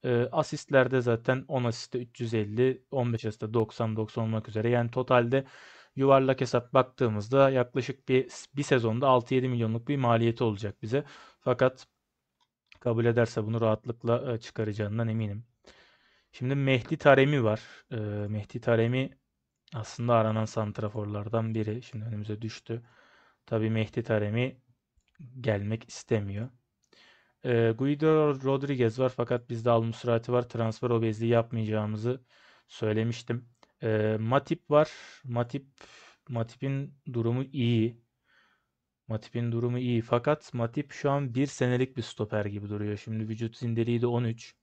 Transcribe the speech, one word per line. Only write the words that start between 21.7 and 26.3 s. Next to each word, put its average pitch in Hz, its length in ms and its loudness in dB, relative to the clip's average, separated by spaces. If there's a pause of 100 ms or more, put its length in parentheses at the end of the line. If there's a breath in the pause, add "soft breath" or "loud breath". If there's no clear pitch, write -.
Şimdi 107 220 -12
önümüze 107 360 -8
düştü. 117 420 -10 (600 soft breath)
Tabii 110 240 0
Mehdi 110 340 -2
Taremi 113 580 -2 (800)
gelmek 107 480 -2
istemiyor. 104 600 -4 (960 soft breath)